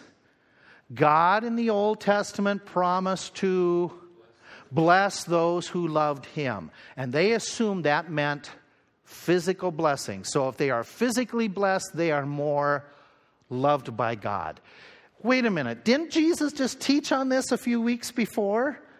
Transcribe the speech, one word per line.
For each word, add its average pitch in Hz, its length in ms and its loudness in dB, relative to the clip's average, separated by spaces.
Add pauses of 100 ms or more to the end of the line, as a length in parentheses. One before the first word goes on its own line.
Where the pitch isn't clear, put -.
(920)
God 160 500 4
in 233 120 -4
the 233 160 0
Old 208 280 0
Testament 202 640 0
promised 185 760 -2
to 175 540 0 (800)
bless 175 520 4
those 170 440 0
who 175 200 -2
loved 151 400 0
him. 113 420 -6 (260)
And 135 160 -6
they 170 200 2
assumed 202 540 -2
that 160 260 0
meant 147 400 -4 (520)
physical 180 680 -2
blessing. 139 540 -2
So 135 240 0
if 123 80 -10
they 143 120 0
are 120 140 0
physically 233 640 -2
blessed, 190 480 0
they 165 160 2
are 143 160 0
more 143 580 0 (640)
loved 131 480 0
by 117 160 0
God. 98 460 -6 (640)
Wait 247 240 2
a - 20 0
minute. 123 340 -4
Didn't 294 280 0
Jesus 311 420 2
just - 260 -4
teach 285 320 0
on 269 180 0
this 262 220 0
a 254 60 0
few 240 240 -2
weeks 240 300 -2
before? 226 680 -2 (200)